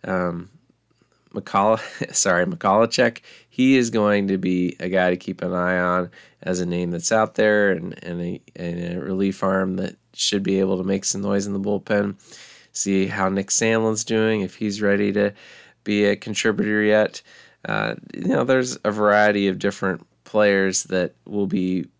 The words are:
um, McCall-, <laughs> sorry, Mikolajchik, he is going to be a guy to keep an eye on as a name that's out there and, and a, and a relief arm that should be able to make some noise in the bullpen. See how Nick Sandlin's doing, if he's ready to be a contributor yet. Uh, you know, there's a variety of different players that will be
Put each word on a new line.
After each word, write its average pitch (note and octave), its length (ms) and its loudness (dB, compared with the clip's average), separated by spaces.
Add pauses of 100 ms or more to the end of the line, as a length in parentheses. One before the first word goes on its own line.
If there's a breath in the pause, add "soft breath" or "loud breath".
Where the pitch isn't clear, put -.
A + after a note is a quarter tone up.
um, F2+ 460 -4 (840)
McCall-, G#2+ 560 0
<laughs> - 240 -10
sorry, F2+ 320 2
Mikolajchik, A2 760 2 (280 loud breath)
he C3 280 4
is A#2+ 120 2
going G#2 380 2
to G2 100 0
be F2+ 420 0
a F2+ 100 -6
guy F#2 200 2
to F2+ 80 0
keep - 240 -8
an F2+ 120 -4
eye F2+ 260 0
on F2+ 320 0 (300 loud breath)
as F2+ 180 -4
a F2+ 60 -2
name F2 260 -2
that's E2+ 200 -4
out A2 240 0
there G#2 360 4
and, F2 320 -6
and F2 180 -8
a, F2 200 -8 (140)
and F2 420 -8
a - 40 -8
relief F#2+ 420 -2
arm F#2+ 340 0
that - 180 -6 (180)
should - 300 -2
be G2 160 0
able F#2+ 180 0
to F#2 60 -4
make G2 200 -2
some - 180 -4
noise G2+ 260 0
in G2+ 60 -4
the G2 60 -4
bullpen. G2+ 560 -2 (560 loud breath)
See G2 360 0
how F#2+ 220 -2
Nick G2 180 -2
Sandlin's A2+ 560 0
doing, A2 380 0
if F#2 140 -6
he's G#2 260 -4
ready G2+ 320 2
to G2+ 200 0 (500 loud breath)
be G#2 220 2
a G2+ 100 2
contributor G#2+ 680 -2
yet. G#2+ 400 2 (420 loud breath)
Uh, G#1+ 320 -4 (180)
you - 140 -6
know, C#3+ 160 2
there's B2+ 400 0
a G#2+ 80 0
variety G#2 560 4
of F#2+ 120 -2
different G2 460 -4 (180)
players G2 600 2
that F2+ 320 -2 (100)
will G2+ 220 -2
be F#2 400 -2 (120)